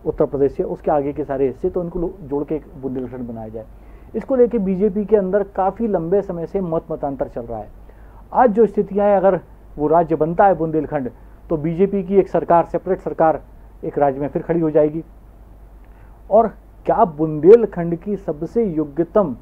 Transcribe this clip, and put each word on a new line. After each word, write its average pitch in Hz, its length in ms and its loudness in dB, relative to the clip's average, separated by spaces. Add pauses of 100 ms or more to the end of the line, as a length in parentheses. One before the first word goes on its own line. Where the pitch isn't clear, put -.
उत्तर 156 200 0
प्रदेश 135 260 0
से, - 100 -6
उसके - 280 -6
आगे 147 220 0
के 143 120 -6
सारे 139 220 -2
हिस्से, 131 240 -4
तो 185 100 -4
उनको 170 180 -8
लो-, 175 220 -6
जोड़ 143 240 -6
के 160 100 -6
एक 147 120 -8 (160)
बुंदेलखंड 127 460 -8
बनाया 113 200 -12
जाए। 110 180 -14 (480)
इसको 247 220 -4
लेके 240 220 4
बीजेपी 196 460 0
के 202 120 2
अंदर 196 260 2 (120)
काफ़ी 196 320 -2
लंबे 185 360 0
समय 170 240 -8
से 196 140 -6
मत 165 300 -4
मतांतर 143 380 -6
चल 123 140 -12
रहा 117 160 -10
है। 104 180 -14 (560)
आज 240 180 4
जो 214 160 4
स्थितियां 202 420 0
हैं, 202 80 4
अगर 185 220 4 (400)
वो 147 100 0
राज्य 160 280 4
बनता 170 300 2
है 190 80 4
बुंदेलखंड, 151 560 -4 (400)
तो - 60 -2
बीजेपी 175 460 0
की 180 140 -2
एक 190 120 4
सरकार, 170 360 2
सेपरेट 180 360 -4
सरकार 156 400 0 (440)
एक 160 140 -6
राज्य 143 220 0
में 143 80 -4
फिर 160 140 -6
खड़ी 165 180 -2
हो 160 100 0
जाएगी। 151 320 2 (1300)
और 220 180 4 (380)
क्या 175 200 2
बुंदेलखंड 170 880 4
की 202 200 -6
सबसे 165 480 -4
योग्यतम 160 760 0